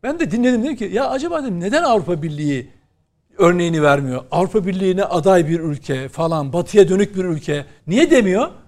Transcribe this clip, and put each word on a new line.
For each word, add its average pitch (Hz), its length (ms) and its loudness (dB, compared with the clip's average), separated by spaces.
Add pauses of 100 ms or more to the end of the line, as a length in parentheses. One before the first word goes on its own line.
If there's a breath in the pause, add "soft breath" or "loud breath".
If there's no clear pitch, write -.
Ben 302 160 -6
de 240 120 -2
dinledim, 240 320 2
dedim 294 120 -4
ki 202 180 -8
"Ya 254 160 -2
acaba," 302 340 -4
dedim, 196 160 -4
"neden 220 240 -2
Avrupa 175 400 0
Birliği 147 460 -4 (680)
örneğini 170 440 2
vermiyor? 139 500 2
Avrupa 185 340 0
Birliği'ne 190 380 -2
aday 175 440 2
bir 165 120 -2
ülke 139 500 -6
falan, 156 440 -4
batıya 175 360 4
dönük 196 260 0
bir 185 100 -4
ülke. 147 400 -4 (220 soft breath)
Niye 240 240 2
demiyor?" 233 380 4 (180)